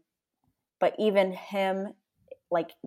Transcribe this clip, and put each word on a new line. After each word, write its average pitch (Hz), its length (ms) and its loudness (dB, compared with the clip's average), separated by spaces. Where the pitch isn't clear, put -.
but 180 180 4
even 196 340 2
him, 196 640 -4
like, 165 220 -2